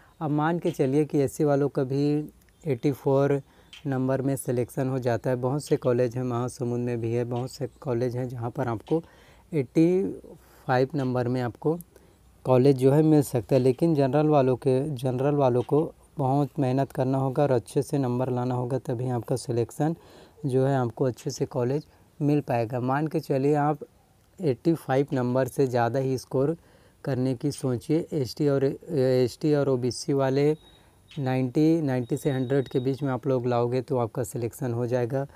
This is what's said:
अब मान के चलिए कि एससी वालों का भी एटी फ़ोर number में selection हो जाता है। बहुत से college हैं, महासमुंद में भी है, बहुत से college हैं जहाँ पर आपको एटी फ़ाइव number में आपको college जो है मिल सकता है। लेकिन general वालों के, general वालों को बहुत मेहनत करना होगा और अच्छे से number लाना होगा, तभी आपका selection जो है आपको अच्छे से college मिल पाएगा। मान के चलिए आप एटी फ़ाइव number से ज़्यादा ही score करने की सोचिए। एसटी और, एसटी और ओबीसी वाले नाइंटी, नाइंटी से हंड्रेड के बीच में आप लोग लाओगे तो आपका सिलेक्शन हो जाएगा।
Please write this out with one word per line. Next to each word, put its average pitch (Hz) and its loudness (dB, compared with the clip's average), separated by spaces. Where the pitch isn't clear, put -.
अब 156 -4
मान 156 0
के 170 -2
चलिए 147 2
कि 147 -2
एससी 139 0
वालों 143 2
का 143 -2
भी 135 -2
एटी 143 0
फ़ोर 139 2
number 135 0
में 139 0
selection 127 -4
हो 131 -2
जाता 120 -2
है। 127 0
बहुत 127 -2
से 151 0
college 123 0
हैं, 127 -4
महासमुंद 120 -4
में 120 -4
भी 113 -4
है, 120 -2
बहुत 123 -6
से 127 -10
college 123 -4
हैं 127 -6
जहाँ 120 -8
पर 123 -4
आपको 135 -2
एटी 165 2
फ़ाइव 131 2
number 127 -2
में 127 -2
आपको 151 -2
college 131 6
जो 131 4
है 151 6
मिल 156 6
सकता 123 -2
है। 131 6
लेकिन 131 2
general 143 2
वालों 131 4
के, 131 2
general 135 -2
वालों 123 2
को 147 2
बहुत 139 0
मेहनत 135 0
करना 135 0
होगा 135 0
और 139 2
अच्छे 131 0
से 143 -4
number 123 -2
लाना 123 -2
होगा, 123 -2
तभी 127 -6
आपका 127 -4
selection 123 -2
जो 131 2
है 139 0
आपको 127 -2
अच्छे 127 -4
से 131 -6
college 131 -4
मिल 147 2
पाएगा। 120 -2
मान 160 0
के 160 -4
चलिए 143 0
आप 147 -2
एटी 165 0
फ़ाइव 135 0
number 127 0
से 139 0
ज़्यादा 120 0
ही 131 -2
score 139 -2
करने 131 -2
की 143 -4
सोचिए। 135 -2
एसटी 147 -2
और, 139 2
एसटी 131 0
और 139 2
ओबीसी 127 -2
वाले 139 2
नाइंटी, 131 2
नाइंटी 131 -2
से 147 -2
हंड्रेड 131 0
के 143 -2
बीच 131 -2
में 139 -2
आप 127 -4
लोग 127 0
लाओगे 120 0
तो 127 -2
आपका 120 -2
सिलेक्शन 120 -6
हो 120 -2
जाएगा। 123 -2